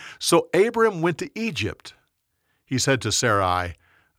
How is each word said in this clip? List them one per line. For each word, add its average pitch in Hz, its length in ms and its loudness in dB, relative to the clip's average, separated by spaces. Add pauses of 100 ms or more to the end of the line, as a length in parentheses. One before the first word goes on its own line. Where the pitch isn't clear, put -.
(180)
so - 360 2
Abram 220 480 2
went 170 160 0
to - 200 -8
Egypt. 139 560 -6 (720)
He 131 140 -4
said 127 240 2
to 110 100 -2
Sarai, 90 640 0 (440)